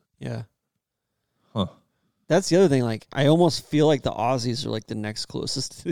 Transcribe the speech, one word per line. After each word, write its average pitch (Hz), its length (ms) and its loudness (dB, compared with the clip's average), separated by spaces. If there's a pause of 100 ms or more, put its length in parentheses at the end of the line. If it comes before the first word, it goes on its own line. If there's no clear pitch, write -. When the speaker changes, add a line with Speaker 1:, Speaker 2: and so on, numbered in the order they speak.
(180)
Speaker 1:
Yeah. 120 240 -10 (1120)
Speaker 2:
Huh. 101 120 -2 (600)
Speaker 1:
That's 170 220 2
the 160 80 2
other 190 120 6
thing. 139 140 2
Like, 113 300 -4
I 135 160 0
almost 165 400 2
feel 151 180 2
like 147 160 2
the 120 80 -2
Aussies 120 560 -2
are, 113 40 -6
like, 110 180 -6
the 113 80 -8
next 107 300 -8
closest - 520 -8
<laughs> - 0 -
to - 140 -18